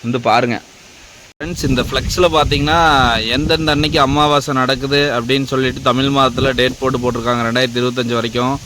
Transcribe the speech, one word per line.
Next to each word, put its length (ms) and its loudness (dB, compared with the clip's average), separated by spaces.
வந்து 240 -2
பாருங்க. 300 2
ஃப்ரெண்ட்ஸ், 340 -8
இந்த 200 2
ஃப்ளெக்ஸில் 460 0
பார்த்தீங்கன்னா, 440 2
எந்தெந்த 400 0
அன்னைக்கு 280 0
அமாவாசை 560 2
நடக்குது 400 0
அப்படின்னு 340 -2
சொல்லிட்டு 360 -2
தமிழ் 300 2
மாதத்துல 420 2
டேட் 220 0
போட்டு 220 0
போட்டிருக்காங்க. 440 -2
ரெண்டாயிரத்தி 340 0
இருபத்தஞ்சு 380 -2
வரைக்கும் 340 -2